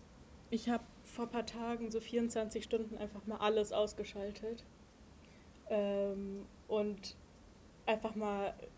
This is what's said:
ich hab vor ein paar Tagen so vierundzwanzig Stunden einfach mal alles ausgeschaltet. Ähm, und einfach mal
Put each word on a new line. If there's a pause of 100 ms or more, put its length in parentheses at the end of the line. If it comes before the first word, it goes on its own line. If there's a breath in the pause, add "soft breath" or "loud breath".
(500)
ich
hab (200)
vor
ein
paar
Tagen
so
vierundzwanzig
Stunden
einfach
mal
alles
ausgeschaltet. (1080 soft breath)
Ähm, (240)
und (680)
einfach
mal (260)